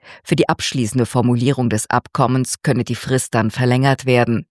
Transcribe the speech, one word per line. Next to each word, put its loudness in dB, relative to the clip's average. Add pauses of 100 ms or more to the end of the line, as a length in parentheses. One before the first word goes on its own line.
(240)
für 0
die 2
abschließende -2
Formulierung 0
des -4
Abkommens 0
könne 0
die -6
Frist -4
dann 2
verlängert 0
werden. 2